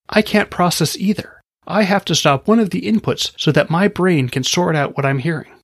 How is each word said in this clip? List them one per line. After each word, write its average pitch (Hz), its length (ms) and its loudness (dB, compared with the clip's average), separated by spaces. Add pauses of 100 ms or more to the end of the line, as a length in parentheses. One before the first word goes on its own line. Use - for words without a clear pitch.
I 220 140 2
can't 214 260 0
process 170 480 0
either. - 440 -4 (260)
I 202 160 0
have 196 220 0
to 165 100 -2
stop 143 320 0
one 220 140 4
of 196 100 0
the 180 120 -4
inputs 202 540 -2
so - 140 0
that 147 200 2
my 180 180 2
brain 175 400 0
can 131 160 -4
sort 170 320 0
out 143 200 -2
what 139 80 -2
I'm 139 140 0
hearing. 147 320 -6 (140)